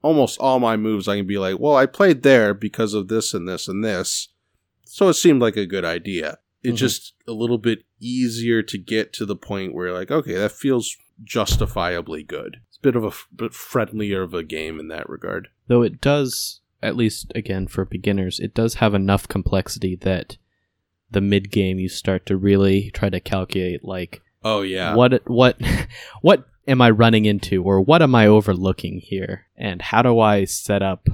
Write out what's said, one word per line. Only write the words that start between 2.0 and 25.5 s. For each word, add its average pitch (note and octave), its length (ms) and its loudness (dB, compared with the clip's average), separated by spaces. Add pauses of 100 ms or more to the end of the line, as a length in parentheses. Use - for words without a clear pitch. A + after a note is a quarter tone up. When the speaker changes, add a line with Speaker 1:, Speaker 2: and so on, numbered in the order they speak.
Speaker 1:
there A#2 320 6
because G#2 400 -4
of G2 140 -4
this A2 260 -4
and F2 120 -6
this F2+ 220 -8
and G2 160 -6
this, F#2 440 -4 (580)
so G3 240 2
it - 20 2
seemed D3 300 4
like G#2+ 160 0
a G2 80 -4
good F2+ 180 -6
idea." E2+ 540 -6 (240)
It's B2+ 60 -4
Speaker 2:
Mm-hmm. A#2+ 80 -2
Speaker 1:
just - 360 -4 (160)
a A#2+ 40 -10
little A#2 260 -2
bit A2 260 -4 (160)
easier A#2 600 -2
to G#2 160 -8
get A2 340 -6
to G#2+ 140 -8
the G2 100 -6
point F#2+ 380 -10
where F2+ 140 -6
you're F2+ 100 -6
like, F#2 120 -10
"Okay, D3 260 -4
that G2+ 160 -2
feels C3 440 -2 (480)
justifiably F2 800 -4
good." - 460 -12
It's - 100 -20
a - 40 -20
bit B2 140 2
of A2+ 80 0
a G#2+ 40 -2
f-, - 260 -12
bit A2+ 200 -10
friendlier G#2 680 -4
of F2+ 120 -8
a F2 80 -6
game D#2 360 -10
in D#2 100 -14
that D#2 200 -12
regard. F#2 400 -10 (200)
Speaker 2:
Though A#2+ 140 4
it - 180 -2
does, C#3+ 600 -2 (220)
at G#2+ 140 -4
least, - 380 -2
again, F#2+ 320 -6
for F#2+ 180 -6
beginners, F#2+ 540 -4
it - 160 -8
does A2+ 200 0
have G#2+ 200 0
enough G2 320 0
complexity F#2+ 720 -4
that F#2 400 -4 (760)
the G2+ 100 0
mid-game G2 580 0
you F#2 100 -4
start - 380 -4
to G2 100 0
really G2 560 4
try - 180 -2
to F#2 100 -6
calculate, F#2 640 -4
like, F2+ 380 -10 (220)
Speaker 1:
Oh, G#2+ 180 0
yeah. F#2 320 -4
Speaker 2:
what, B2+ 340 4
what, B2 320 2 (300)